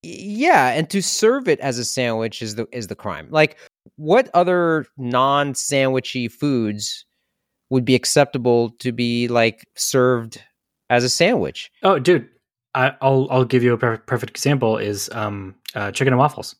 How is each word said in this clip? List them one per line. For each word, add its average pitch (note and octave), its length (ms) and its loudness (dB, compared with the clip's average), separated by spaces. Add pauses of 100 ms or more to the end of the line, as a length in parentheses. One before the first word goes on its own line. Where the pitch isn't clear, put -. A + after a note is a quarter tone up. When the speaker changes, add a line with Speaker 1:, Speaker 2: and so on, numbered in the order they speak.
Speaker 1:
Y-, - 140 -14
yeah, G#3 520 2
and D#3 220 -2
to G3 120 -2
serve B3 460 0
it D3 120 0
as C3 180 -4
a A#2+ 60 -6
sandwich A2+ 560 -4
is A2 140 -8
the, A2 180 -6
is A#2 140 -10
the G2 100 -10
crime. D#2 340 -10
Like, D#3 280 0 (380)
what D#3+ 380 2
other F3 520 2 (100)
non-sandwichy C3 1300 -2
foods A2 720 -4 (680)
would C3 140 0
be B2+ 120 4
acceptable A#2+ 840 2
to B2+ 140 -4
be, A#2+ 360 -2
like, A#2 380 0 (100)
served B2 680 0 (480)
as B2 140 4
a B2+ 40 -2
sandwich? B2+ 640 0 (120)
Speaker 2:
Oh, F#3+ 160 4
dude, D3 300 2 (460)
I, C3 260 0
I'll, C3+ 300 2
I'll C3 140 4
give A#2+ 200 2
you B2 80 4
a A2+ 60 0
per-, A2+ 200 -2
perfect - 320 -6
example B2 480 0
is, G#2 340 -6
um, G2+ 420 -8 (200)
uh, G2+ 180 -6
chicken C3 200 2
and B2 60 4
waffles. - 420 0